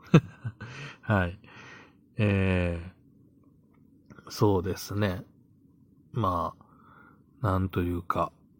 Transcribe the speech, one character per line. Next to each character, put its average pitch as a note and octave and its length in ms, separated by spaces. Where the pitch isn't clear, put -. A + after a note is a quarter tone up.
<laughs> - 880
は G2 260
い。 F2+ 120
え F#2 760
ー、 - 40
そ G2+ 300
う E2+ 40
で F2+ 140
す - 180
ね。 G2+ 280
ま F2+ 420
あ、 G#2+ 60
な F#2+ 100
ん F#2 120
と - 120
い F2 120
う E2+ 80
か、 - 300